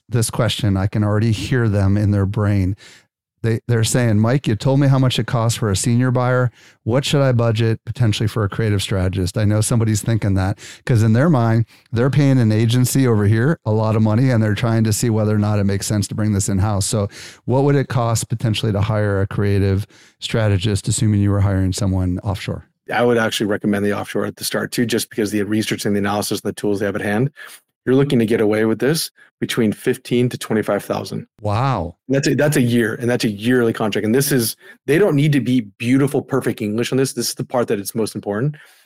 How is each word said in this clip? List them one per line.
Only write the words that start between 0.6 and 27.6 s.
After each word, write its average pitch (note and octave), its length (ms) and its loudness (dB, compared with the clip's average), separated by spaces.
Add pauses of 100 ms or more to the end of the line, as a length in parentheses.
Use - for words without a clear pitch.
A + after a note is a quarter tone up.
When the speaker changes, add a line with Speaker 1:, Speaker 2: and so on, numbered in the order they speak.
Speaker 1:
I F#2+ 100 -2
can G#2+ 160 -2
already G#2+ 280 0
hear A#2 380 0
them G2 260 2
in G#2 160 0
their G2 140 2
brain. G2+ 500 0 (680)
They, A2+ 260 -2
they're A2+ 180 2
saying, A#2 340 2
"Mike, A#2 280 0
you A2+ 80 0
told C3+ 260 0
me C#3+ 60 2
how C3+ 120 4
much B2+ 180 2
it A2+ 100 -2
costs A#2 300 -2
for A2+ 120 -2
a F#2+ 60 0
senior B2 360 0
buyer. B2 400 0 (320)
What B2 220 0
should C#3+ 160 2
I C3 100 2
budget A#2 540 0
potentially G#2+ 420 0
for A2 160 -2
a G2 60 0
creative G#2 320 -2
strategist?" F#2 560 -2
I G#2+ 80 0
know G#2+ 160 2
somebody's A2 400 2
thinking A2+ 320 0
that, F#2+ 260 -2 (260)
'cause A2 180 4
in A2 100 4
their C3+ 160 4
mind, A#2 360 2 (280)
they're A#2+ 160 2
paying C#3 280 4
an A2+ 140 4
agency B2 560 2
over G#2 200 4
here A2+ 380 2
a A2 60 0
lot A2 240 2
of A2+ 60 2
money, A2 280 2
and A2+ 140 2
they're G#2+ 120 0
trying A2+ 300 0
to A2 60 2
see A#2 180 0
whether G#2+ 240 2
or G#2 60 2
not G#2 180 2
it G2+ 60 0
makes G2+ 240 -2
sense G#2 220 0
to G2 60 -8
bring G#2 180 0
this F#2+ 160 -2
in-house. G2+ 360 0
So G2+ 220 -2 (380)
what B2+ 180 2
would C#3+ 120 4
it C3+ 120 0
cost A#2 400 -2
potentially A2+ 460 -2
to G2 80 0
hire G#2 400 0
a G2+ 60 -2
creative G2+ 600 0 (320)
strategist, G#2 720 0
assuming G#2+ 320 2
you G2+ 100 2
were G2+ 100 2
hiring F#2+ 300 0
someone F#2 480 -2
offshore? F#2+ 460 -8 (280)
Speaker 2:
I A2+ 100 0
would A#2+ 140 4
actually A2 300 -2
recommend G2+ 380 -2
the G2+ 80 0
offshore G2+ 320 -4
at G#2 100 -8
the - 80 -14
start G#2 300 -6
too, B2 120 0
just A2+ 240 -2
because G#2 220 -2
the G#2+ 120 -2
research G#2+ 420 -4
and G#2 100 0
the G2+ 40 0
analysis G2+ 420 -2
and G#2+ 80 -6
the F#2+ 40 -8
tools G#2 260 -2
they G#2+ 60 -2
have G2 100 -2
at - 60 -4
hand. G#2+ 300 0 (540)